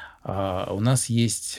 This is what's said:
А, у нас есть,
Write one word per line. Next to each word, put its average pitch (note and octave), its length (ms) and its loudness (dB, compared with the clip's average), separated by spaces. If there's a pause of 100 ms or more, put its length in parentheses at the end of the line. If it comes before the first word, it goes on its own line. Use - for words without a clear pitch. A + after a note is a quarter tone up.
(220)
А, F#2+ 520 -2
у G2 60 -2
нас B2+ 260 4
есть, A#2 520 0